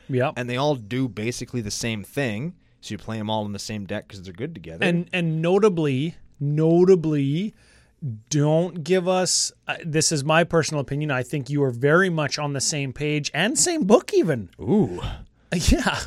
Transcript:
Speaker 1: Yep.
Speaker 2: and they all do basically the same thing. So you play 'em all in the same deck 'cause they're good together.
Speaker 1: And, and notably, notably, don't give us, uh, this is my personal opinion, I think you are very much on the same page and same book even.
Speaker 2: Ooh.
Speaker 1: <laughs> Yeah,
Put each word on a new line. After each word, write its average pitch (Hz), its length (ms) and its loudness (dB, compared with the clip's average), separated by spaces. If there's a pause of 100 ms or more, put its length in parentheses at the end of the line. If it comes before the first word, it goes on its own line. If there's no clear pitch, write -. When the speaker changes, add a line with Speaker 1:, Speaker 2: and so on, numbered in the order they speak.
Speaker 1:
Yep. 127 300 0
Speaker 2:
and 123 120 -4
they 123 60 -4
all 143 200 2
do 123 340 -4
basically 120 520 -6
the 104 100 -6
same 110 320 -4
thing. 135 500 -4 (260)
So - 140 -12
you 104 60 -6
play 113 200 -8
'em 107 100 -6
all 110 160 -2
in 104 80 -8
the 98 60 -8
same 104 260 -8
deck 101 220 -8
'cause 98 140 -16
they're 92 120 -14
good 139 200 -8
together. 85 320 -6
Speaker 1:
And, 175 260 0
and 160 300 -2
notably, 165 760 2 (240)
notably, 160 1160 4 (760)
don't 156 540 2
give 175 240 2
us, 185 440 0 (160)
uh, - 160 -6
this 156 280 0
is 147 120 0
my 156 200 2
personal 156 380 0
opinion, 143 280 -4
I 127 140 -2
think 135 260 -8
you 143 140 0
are 131 80 2
very 147 400 4
much 156 280 -2
on 147 140 -4
the 139 80 -4
same 139 320 -4
page 147 400 -2
and 196 240 0
same 330 280 0
book 233 280 4
even. 156 360 2 (100)
Speaker 2:
Ooh. 110 460 0
Speaker 1:
<laughs> - 60 -6 (420)
Yeah, 180 540 2